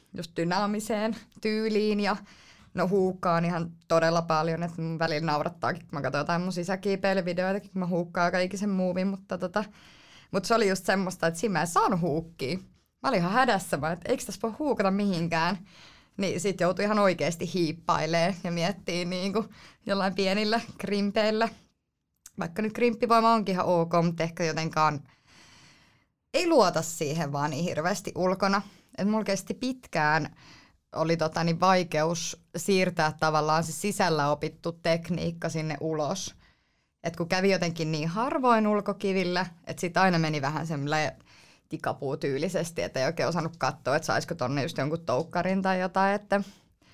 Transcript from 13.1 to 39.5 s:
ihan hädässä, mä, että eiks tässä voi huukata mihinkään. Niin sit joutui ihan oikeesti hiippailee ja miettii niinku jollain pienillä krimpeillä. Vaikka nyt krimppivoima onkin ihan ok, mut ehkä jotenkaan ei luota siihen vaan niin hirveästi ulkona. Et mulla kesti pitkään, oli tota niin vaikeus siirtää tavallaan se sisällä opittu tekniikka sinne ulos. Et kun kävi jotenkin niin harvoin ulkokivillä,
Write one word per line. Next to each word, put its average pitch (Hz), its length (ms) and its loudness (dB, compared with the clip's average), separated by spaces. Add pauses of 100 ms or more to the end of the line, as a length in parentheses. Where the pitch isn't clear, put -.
ihan 175 140 2
hädässä, 220 440 2
mä, 151 140 -2
että 185 200 -6
eiks 262 140 -2
tässä - 180 -10
voi 226 160 -2
huukata 214 320 2
mihinkään. 175 640 0 (600)
Niin 190 220 0
sit 185 220 -2
joutui 185 240 2
ihan 214 140 2
oikeesti 175 540 2
hiippailee 165 880 0
ja 175 80 -4
miettii 175 540 -2
niinku 185 400 -2 (400)
jollain 196 300 0
pienillä 208 460 2 (160)
krimpeillä. 208 720 0 (880)
Vaikka 170 220 -4
nyt 214 120 -2
krimppivoima 226 600 4
onkin 202 200 2
ihan 180 120 0
ok, 170 280 2 (100)
mut 170 180 0
ehkä 170 220 -4
jotenkaan 156 580 0 (1300)
ei 349 160 2
luota 185 320 6
siihen 151 500 -4
vaan 143 200 -2
niin 147 120 -4
hirveästi 170 520 -2
ulkona. 190 460 0 (360)
Et 190 100 0
mulla 214 160 0
kesti 196 300 -4
pitkään, 160 800 -2 (600)
oli 160 220 0
tota 160 260 -2
niin 170 160 0
vaikeus 175 800 2 (180)
siirtää 170 640 2
tavallaan 156 440 2
se 160 80 -6
sisällä 160 600 0
opittu 156 400 -4
tekniikka 165 800 -2
sinne 156 300 -4
ulos. 160 560 -4 (680)
Et 170 120 -4
kun 170 140 -4
kävi 190 220 2
jotenkin 170 400 0
niin 156 160 -2
harvoin 233 600 2
ulkokivillä, 196 800 0 (220)